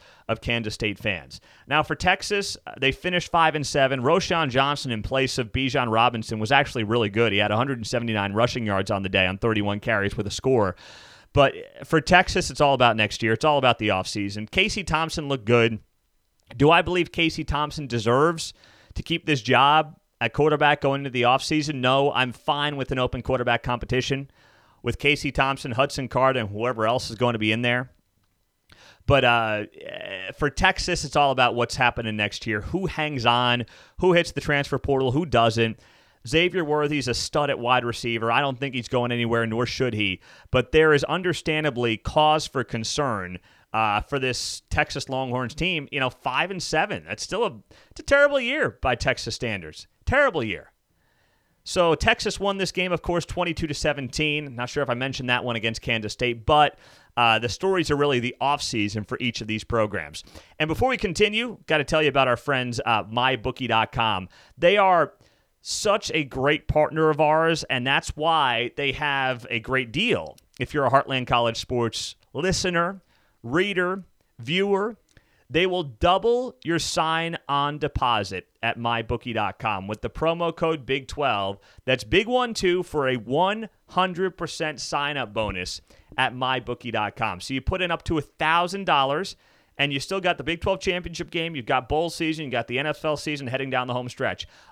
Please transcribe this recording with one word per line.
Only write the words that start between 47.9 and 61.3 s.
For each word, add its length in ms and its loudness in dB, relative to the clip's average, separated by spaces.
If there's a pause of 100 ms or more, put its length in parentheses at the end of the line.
it's 100 -16
a 20 -20
terrible 380 4
year 400 -2
by 140 0
Texas 400 -2
standards. 520 -8 (180)
Terrible 380 2
year. 300 -8 (880)
So 320 2
Texas 440 0
won 180 -2
this 160 -4
game, 180 -2
of 100 0
course, 240 -2
twenty-two 420 -4
to 60 -6
seventeen. 800 -4
Not 140 -6
sure 140 -2
if 60 -2
I 60 0
mentioned 340 -4
that 160 0
one 120 -2
against 240 -4
Kansas 320 -4
State, 320 -4
but, 320 4 (380)
uh, 240 4
the 100 -2
stories 420 0
are 60 4
really 220 2
the 220 -2
offseason 680 -2
for 140 -6
each 180 -4
of 80 -8
these 160 -4
programs. 600 -4 (360)
And 80 0
before 220 0
we 80 0
continue, 600 0 (100)